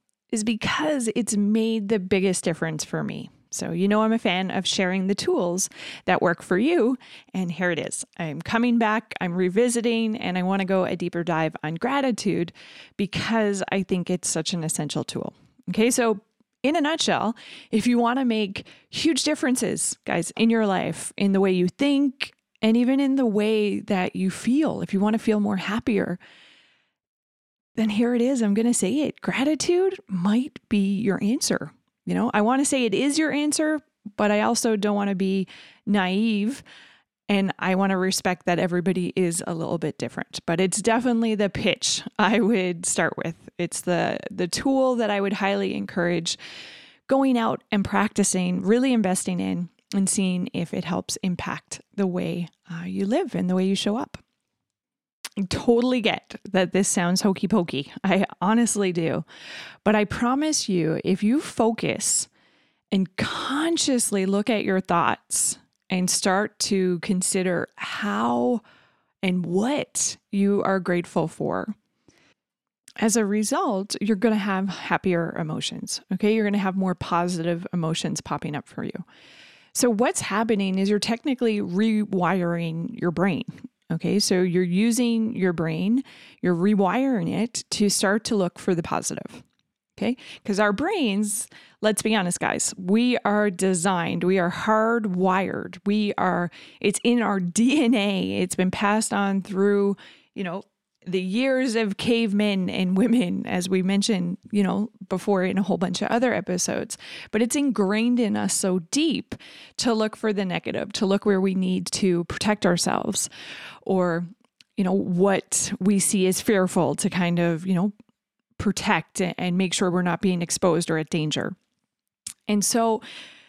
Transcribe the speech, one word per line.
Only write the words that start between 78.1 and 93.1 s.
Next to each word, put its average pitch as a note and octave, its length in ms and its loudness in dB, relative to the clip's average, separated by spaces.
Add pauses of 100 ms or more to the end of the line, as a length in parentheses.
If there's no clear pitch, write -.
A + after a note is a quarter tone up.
popping D3 340 -6
up - 140 -8
for G#3+ 160 -10
you. - 200 -10 (720)
So B3 160 2
what's A#3+ 300 0
happening G3 580 0
is G3 100 2
you're G#3 120 2
technically A#3 600 -2
rewiring F3+ 1400 0
your F3+ 100 0
brain, E3 340 0 (480)
okay? F3 280 0
So F#3 200 2
you're F3+ 220 2
using A3+ 720 0
your F3+ 180 0
brain, F3 520 0 (360)
you're F3+ 140 2
rewiring G3+ 800 2
it G#3+ 360 -4
to G3+ 180 2
start G3+ 360 2
to A3+ 120 -2
look F3+ 240 0
for F#3+ 160 0
the E3 80 -2
positive, - 580 -6 (560)
okay? A3+ 180 -2 (280)
'Cause G3+ 160 -2
our G#3 120 4
brains, G#3+ 760 -2 (320)
let's G#3+ 220 0
be A3 120 0
honest, F3+ 240 0
guys, - 400 -2
we A3 460 2